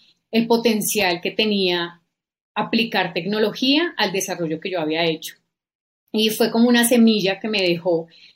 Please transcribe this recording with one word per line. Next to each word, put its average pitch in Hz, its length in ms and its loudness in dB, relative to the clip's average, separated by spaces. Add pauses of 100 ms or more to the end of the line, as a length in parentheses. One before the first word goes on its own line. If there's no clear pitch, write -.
(320)
el 226 160 0
potencial 208 720 0
que 190 80 -4
tenía 185 720 -2 (540)
aplicar 214 580 -2
tecnología 220 840 -2
al 208 140 0
desarrollo 175 480 -4
que 190 120 -8
yo 180 100 -4
había 156 240 -2
hecho. 160 300 -4 (760)
Y 214 180 2
fue 220 220 0
como 233 160 4
una 240 160 4
semilla 220 560 4
que 226 80 -8
me 214 140 -2
dejó. 170 460 0 (280)